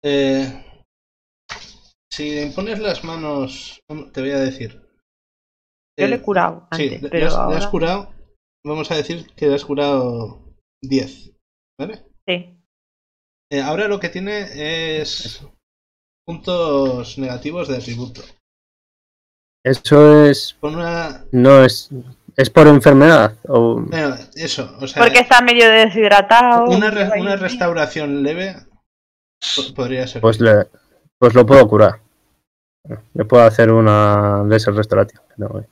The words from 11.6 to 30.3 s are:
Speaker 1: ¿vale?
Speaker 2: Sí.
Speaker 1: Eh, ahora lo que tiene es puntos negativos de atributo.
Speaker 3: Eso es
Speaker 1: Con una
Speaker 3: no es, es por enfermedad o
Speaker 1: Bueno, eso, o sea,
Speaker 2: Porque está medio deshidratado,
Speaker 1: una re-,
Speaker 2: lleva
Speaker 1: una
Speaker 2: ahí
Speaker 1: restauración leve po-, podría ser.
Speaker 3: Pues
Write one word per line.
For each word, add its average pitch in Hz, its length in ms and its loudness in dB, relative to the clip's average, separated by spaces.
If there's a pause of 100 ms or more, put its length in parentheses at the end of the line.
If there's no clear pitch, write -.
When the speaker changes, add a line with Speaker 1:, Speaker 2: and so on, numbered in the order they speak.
Speaker 1:
¿vale? 185 260 -16 (220)
Speaker 2:
Sí. 180 300 -10 (920)
Speaker 1:
Eh, 139 100 -8
ahora 160 260 -8
lo 202 120 -8
que 180 100 -12
tiene 165 920 -12
es - 460 -16 (840)
puntos 147 880 -6
negativos 135 500 -12
de 131 100 -8
atributo. 117 440 -14 (1400)
Speaker 3:
Eso 151 640 6
es - 340 -2
Speaker 1:
Con 151 160 -10
una 170 560 -10
Speaker 3:
no 131 320 6
es, - 260 -2 (460)
es 131 140 0
por 156 180 6
enfermedad 143 680 6 (100)
o 117 340 0
Speaker 1:
Bueno, 147 340 -6 (200)
eso, 147 440 -12
o 135 80 -12
sea, - 160 -2
Speaker 2:
Porque 240 160 4
está 247 220 4
medio 240 280 4
deshidratado, 220 960 4
Speaker 1:
una 214 240 0
re-, 208 140 -4
Speaker 2:
lleva 208 140 -4
Speaker 1:
una 196 160 -4
Speaker 2:
ahí 196 60 -6
Speaker 1:
restauración 151 840 -6
leve 180 320 -8 (1000)
po-, - 200 -10
podría 127 320 -8
ser. - 140 -12
Speaker 3:
Pues 113 180 0